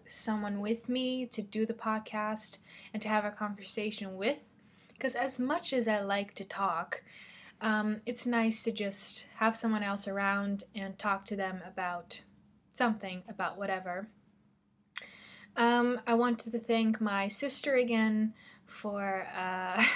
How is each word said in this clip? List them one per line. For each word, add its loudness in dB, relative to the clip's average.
someone -2
with -2
me 0
to -6
do -2
the -2
podcast -4
and -6
to -4
have 4
a -2
conversation -4
with. -2
'Cause -2
as 0
much 0
as 4
I 4
like -2
to -6
talk, -2
um, 2
it's -2
nice 2
to 2
just -4
have 2
someone 0
else -2
around 0
and -8
talk 0
to -4
them -2
about -6
something, 0
about -2
whatever. -2
Um, 4
I 4
wanted 2
to 0
thank 2
my 2
sister 0
again 4
for, -4
uh, 0